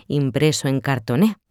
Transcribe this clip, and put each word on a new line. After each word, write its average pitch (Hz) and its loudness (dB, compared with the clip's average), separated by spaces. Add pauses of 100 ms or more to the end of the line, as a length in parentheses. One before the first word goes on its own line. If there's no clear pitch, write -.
impreso 143 0
en 135 0
cartoné. 135 0 (140)